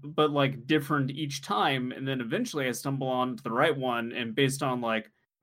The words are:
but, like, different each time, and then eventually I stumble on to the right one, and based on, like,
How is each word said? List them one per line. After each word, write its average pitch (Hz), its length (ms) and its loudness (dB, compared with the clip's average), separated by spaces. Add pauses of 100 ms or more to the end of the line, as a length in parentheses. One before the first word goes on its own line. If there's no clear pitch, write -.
but, 151 280 2
like, 139 360 0
different 143 440 2
each 143 300 -6
time, 135 500 0
and 135 160 -6
then 131 140 -2
eventually 143 460 -2
I 123 40 2
stumble 135 360 -2
on 127 300 0
to - 60 -16
the 113 80 -4
right 139 240 4
one, 120 380 -2
and 113 220 -4
based 139 280 2
on, 127 180 0
like, 110 300 -2 (320)